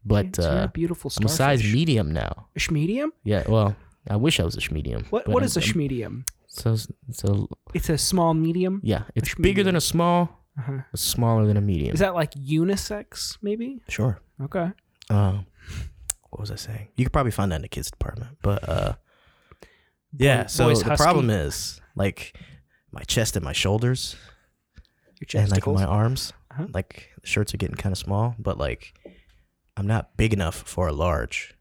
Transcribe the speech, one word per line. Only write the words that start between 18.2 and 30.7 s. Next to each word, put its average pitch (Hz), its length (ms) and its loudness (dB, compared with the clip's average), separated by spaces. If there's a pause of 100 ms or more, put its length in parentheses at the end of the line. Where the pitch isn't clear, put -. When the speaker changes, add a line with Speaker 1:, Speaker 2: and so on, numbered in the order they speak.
Speaker 1:
but, 101 260 -2
uh, - 260 -2 (1200)
yeah, 127 260 4
Speaker 2:
Boy-, - 40 -6
Speaker 1:
so 131 180 2
Speaker 2:
boys 113 140 6
Speaker 1:
the - 100 0
Speaker 2:
husky? 147 140 4
Speaker 1:
problem 151 260 4
is, 80 500 -2 (160)
like, - 400 -4 (560)
my - 120 -10
chest - 320 0
and 85 100 -2
my 67 80 -6
shoulders 117 600 0 (1040)
Speaker 2:
Your - 240 0
Speaker 1:
and, 101 80 4
like, 95 120 4
Speaker 2:
chesticles? 98 120 2
Speaker 1:
my 95 100 4
arms, 110 480 0 (160)
Speaker 2:
Uh-huh. 143 240 -6
Speaker 1:
like, - 380 -8 (100)
the - 60 -14
shirts - 260 0
are 101 40 -6
getting - 200 -4
kinda 95 180 -2
small, 107 440 -2
but, 101 180 -4
like, - 380 -6 (840)
I'm 98 100 -4
not 110 300 -2
big 110 160 4
enough 90 220 0
for - 320 -4